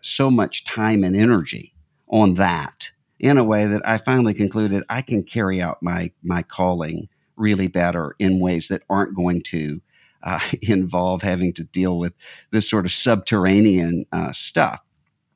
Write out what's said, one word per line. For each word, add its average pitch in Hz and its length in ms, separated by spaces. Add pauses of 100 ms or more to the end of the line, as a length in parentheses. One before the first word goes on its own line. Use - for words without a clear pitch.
so - 280
much 113 340
time 110 400
and 92 100
energy 104 600 (340)
on 104 260
that 85 560 (300)
in 139 180
a 120 60
way 107 220
that 104 200
I 113 120
finally 123 360
concluded 101 540
I 123 140
can 107 200
carry 95 400
out 82 200
my, 87 280 (120)
my 87 200
calling 87 640 (280)
really 101 320
better 87 500
in 95 220
ways 90 280
that 95 220
aren't 98 240
going 90 300
to, 78 360 (420)
uh, 90 180 (120)
<laughs> - 100
involve 92 600
having 90 320
to 82 100
deal 90 340
with 87 160 (360)
this 107 180
sort 98 180
of 90 60
subterranean, 95 1200
uh, 85 200
stuff. - 480 (560)